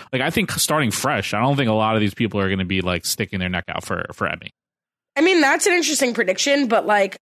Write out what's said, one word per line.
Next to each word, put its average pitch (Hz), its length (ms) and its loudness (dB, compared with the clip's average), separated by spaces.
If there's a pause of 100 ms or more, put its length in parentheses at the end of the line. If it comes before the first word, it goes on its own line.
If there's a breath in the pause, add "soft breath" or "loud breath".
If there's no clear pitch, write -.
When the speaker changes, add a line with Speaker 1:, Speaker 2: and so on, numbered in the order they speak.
(120 loud breath)
Speaker 1:
Like, 127 100 -2
I 156 80 0
think 196 220 -2
starting 151 380 0
fresh, 123 440 -2
I 107 60 0
don't 135 160 2
think 135 120 2
a 110 60 2
lot 110 200 2
of 107 60 2
these 104 140 0
people 104 260 -2
are 95 100 0
gonna 95 140 -2
be, 92 160 -2
like, 90 240 -2
sticking - 340 -4
their 90 120 -4
neck 90 180 -4
out - 160 -8
for, 87 300 -6
for - 120 -4
Emmy. - 240 -8 (640)
Speaker 2:
I 277 60 -2
mean, 349 220 4
that's 294 240 2
an 359 80 4
interesting 277 400 0
prediction, 233 540 0
but, 214 180 2
like, 202 360 2